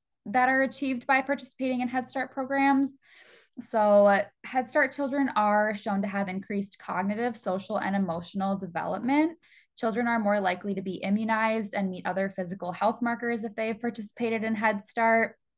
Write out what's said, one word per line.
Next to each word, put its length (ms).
that 240
are 100
achieved 460
by 160
participating 580
in 80
Head 180
Start 260
programs. 640
So, 480
uh, 160
Head 240
Start 240
children 440
are 400
shown 260
to 60
have 200
increased 480
cognitive, 600
social, 420
and 160
emotional 600
development. 840
Children 320
are 100
more 220
likely 340
to 80
be 120
immunized 760
and 160
meet 160
other 300
physical 380
health 280
markers 440
if 100
they 140
have 120
participated 640
in 140
Head 260
Start. 540